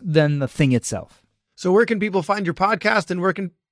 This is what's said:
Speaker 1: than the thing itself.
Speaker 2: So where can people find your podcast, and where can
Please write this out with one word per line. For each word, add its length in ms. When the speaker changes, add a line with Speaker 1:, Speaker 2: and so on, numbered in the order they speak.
Speaker 1:
than 380
the 80
thing 260
itself. 440
Speaker 2:
So 140
where 120
can 140
people 240
find 220
your 80
podcast, 580
and 80
where 140
can 180